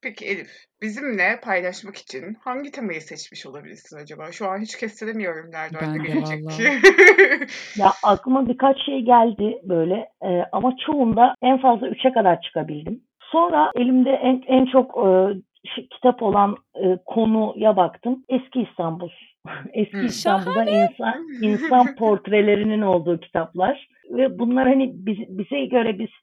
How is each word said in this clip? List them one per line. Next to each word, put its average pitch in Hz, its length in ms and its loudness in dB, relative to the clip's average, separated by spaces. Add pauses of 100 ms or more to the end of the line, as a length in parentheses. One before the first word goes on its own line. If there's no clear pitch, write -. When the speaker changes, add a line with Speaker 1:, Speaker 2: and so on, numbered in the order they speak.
Speaker 1:
Peki - 240 -14
Elif, 185 240 -8 (320)
bizimle 214 600 -4
paylaşmak 185 520 -6
için - 480 -14
hangi 277 260 -10
temayı 196 300 -10
seçmiş - 460 -18
olabilirsin 147 500 -20
acaba? 151 360 -18
Şu 202 160 -10
an 196 120 -6
hiç 214 160 -12
kestiremiyorum 208 760 -10
nereden 160 300 -12
Speaker 2:
Ben 156 140 -6
de 156 40 -6 (100)
Speaker 1:
gelecek - 360 -4
Speaker 2:
vallahi. - 140 -10
Speaker 1:
diye. 226 120 2
<laughs> 269 100 -4 (960)
Speaker 3:
Ya 196 160 4 (100)
aklıma 247 460 2
birkaç 262 380 0
şey 269 160 -4
geldi 226 640 2
böyle, 180 440 -2 (160)
e, 180 280 0
ama 254 240 0 (100)
çoğunda 233 560 4
en 262 160 4
fazla 240 300 2
üçe 254 240 0
kadar 190 280 2
çıkabildim. 156 600 -8 (200)
Sonra 320 560 0
elimde 254 340 2
en, 254 360 0
en 262 200 4
çok, 254 400 0
e, 190 280 4 (400)
şey, 247 140 -14
kitap 247 340 -2
olan, 202 340 2 (200)
e, 185 300 0
konuya 220 680 0
baktım. 233 520 -2
Eski 254 320 -4 (100)
İstanbul. 170 380 -8 (360)
<laughs> - 40 -18 (240)
Eski 202 280 -4
Speaker 1:
Hmm. 247 60 -2
Speaker 3:
İstanbul'da 220 580 0
Speaker 2:
Şahane. 330 280 2
Speaker 3:
insan, 247 340 -6 (160)
insan 254 520 2
Speaker 1:
<laughs> - 40 -20
Speaker 3:
portrelerinin 208 840 2
olduğu 175 380 0
kitaplar. 180 680 -4 (220)
Ve 240 280 -2
bunlar 247 300 0
hani 269 260 2
biz, 190 240 -6 (200)
bize 269 260 -6
göre 226 340 0
biz 214 100 -6 (140)